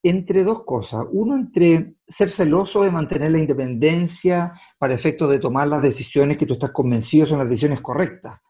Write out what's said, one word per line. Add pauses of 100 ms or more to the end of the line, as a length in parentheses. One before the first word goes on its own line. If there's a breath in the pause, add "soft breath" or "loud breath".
entre
dos
cosas.
Uno,
entre (160)
ser
celoso
de
mantener
la
independencia (260 loud breath)
para
efectos
de
tomar
las
decisiones
que
tú
estás
convencido
son
las
decisiones
correctas, (120)